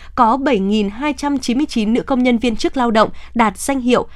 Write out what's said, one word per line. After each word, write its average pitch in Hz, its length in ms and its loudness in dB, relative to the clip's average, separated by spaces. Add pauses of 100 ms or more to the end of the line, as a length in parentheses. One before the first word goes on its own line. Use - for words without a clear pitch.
(140)
có 240 220 4
bảy 269 220 0
nghìn 202 320 0
hai 269 260 -4
trăm 285 220 -2
chín 240 200 -2
mươi 302 100 0
chín 220 240 0
nữ 269 100 0
công 254 200 0
nhân 247 160 4
viên 233 180 0
chức - 200 -2
lao 240 140 0
động 214 200 4 (240)
đạt 220 240 2
danh 277 220 -2
hiệu 240 360 2